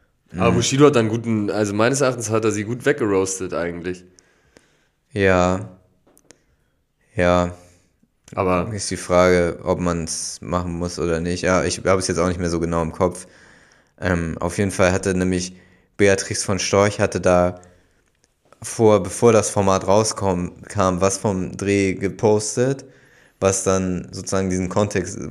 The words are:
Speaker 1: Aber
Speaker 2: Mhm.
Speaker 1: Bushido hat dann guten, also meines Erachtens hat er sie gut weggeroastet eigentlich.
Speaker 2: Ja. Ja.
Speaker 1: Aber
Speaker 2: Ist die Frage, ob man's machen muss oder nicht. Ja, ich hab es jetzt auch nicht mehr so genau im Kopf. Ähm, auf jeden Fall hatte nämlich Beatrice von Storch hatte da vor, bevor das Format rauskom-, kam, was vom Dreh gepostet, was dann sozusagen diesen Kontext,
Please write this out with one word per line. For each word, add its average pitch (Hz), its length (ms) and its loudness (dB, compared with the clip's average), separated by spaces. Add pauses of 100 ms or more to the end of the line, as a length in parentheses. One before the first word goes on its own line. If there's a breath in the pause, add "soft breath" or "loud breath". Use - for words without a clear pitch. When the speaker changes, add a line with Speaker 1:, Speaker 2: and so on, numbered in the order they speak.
(380 soft breath)
Speaker 1:
Aber 117 140 2
Speaker 2:
Mhm. 117 40 0
Speaker 1:
Bushido 135 300 4
hat 139 100 6
dann 113 140 2
guten, 110 420 -2
also 101 220 -2
meines 120 280 2
Erachtens 120 280 -2
hat 110 160 0
er 110 60 2
sie 104 120 -4
gut 120 220 -8
weggeroastet 98 680 0
eigentlich. 87 520 -6 (1040 soft breath)
Speaker 2:
Ja. 92 680 2 (1400)
Ja. 90 380 2 (840 soft breath)
Speaker 1:
Aber 92 380 -2
Speaker 2:
Ist - 180 -8
die 92 60 -6
Frage, 90 680 2
ob 90 160 0
man's 85 600 -4
machen 87 320 -4
muss 87 260 -6
oder 82 200 -2
nicht. 87 220 -4
Ja, 90 220 2
ich 87 200 -4
hab 95 160 2
es 90 80 -4
jetzt 85 120 -2
auch 87 80 2
nicht 90 120 -2
mehr 87 120 -2
so 85 80 -2
genau 85 240 -2
im 80 80 -4
Kopf. - 360 -4 (720 soft breath)
Ähm, 85 400 -2
auf 87 200 -4
jeden 98 120 0
Fall 92 220 2
hatte 95 220 0
nämlich 92 420 -2 (400 soft breath)
Beatrice 98 480 2
von 98 140 -2
Storch 101 420 2
hatte 98 180 0
da 90 400 2 (1040 loud breath)
vor, 107 420 4
bevor 113 300 4
das 104 160 4
Format 95 380 0
rauskom-, 95 800 0
kam, 92 340 0
was 98 160 2
vom 92 400 -4
Dreh 98 380 0
gepostet, 107 880 0 (540 loud breath)
was 95 240 0
dann 92 480 0
sozusagen 95 380 -4
diesen 92 200 -2
Kontext, 98 480 -2 (140)